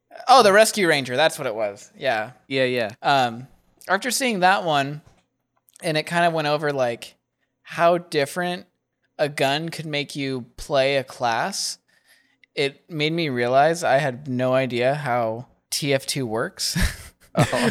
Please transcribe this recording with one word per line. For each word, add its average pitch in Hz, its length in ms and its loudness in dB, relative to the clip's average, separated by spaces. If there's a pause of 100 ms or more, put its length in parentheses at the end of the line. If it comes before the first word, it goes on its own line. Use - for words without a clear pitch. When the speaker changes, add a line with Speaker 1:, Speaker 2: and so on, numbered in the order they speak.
(280)
Speaker 1:
Oh, 254 140 10
the 208 100 8
Rescue 214 360 4
Ranger, 135 280 0
that's 156 220 2
what 139 100 -6
it 110 60 -4
was. 104 420 -6
Yeah. 113 360 -4 (160)
Speaker 2:
Yeah, 135 160 0
yeah. 123 280 0 (120)
Speaker 1:
Um, 127 440 0 (400)
after 202 220 -2
seeing 233 300 -2
that 190 240 4
one, 147 380 -2 (800)
and 160 120 -2
it 156 80 -2
kind 170 220 0
of 170 80 2
went 156 140 -2
over, 151 260 0
like, 120 420 -2 (460)
how 170 380 2
different 175 680 -4 (540)
a 156 80 0
gun 147 420 -2
could 156 160 -10
make 147 300 -6
you 135 300 -4 (100)
play 139 400 0
a 135 80 0
class, 127 720 -4 (800)
it 143 340 -4
made 156 220 -2
me 165 180 -2
realize 139 540 2
I 127 140 4
had 139 300 -4
no 127 260 0
idea 127 420 0
how 120 520 -4 (220)
T 143 240 -2
F 135 120 -2
two 135 200 -4
works. 117 520 -4
<laughs> - 360 -2 (220)
Speaker 2:
Oh. 247 360 2